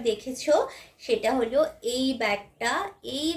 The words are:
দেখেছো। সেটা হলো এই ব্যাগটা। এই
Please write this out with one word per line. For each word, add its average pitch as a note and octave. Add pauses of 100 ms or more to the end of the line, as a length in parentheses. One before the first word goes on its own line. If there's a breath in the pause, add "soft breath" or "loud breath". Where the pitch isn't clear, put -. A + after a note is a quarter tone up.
দেখেছো। B3+ (440 loud breath)
সেটা A3
হলো A#3 (240)
এই B3+ (160)
ব্যাগটা। G#3+ (300)
এই C4+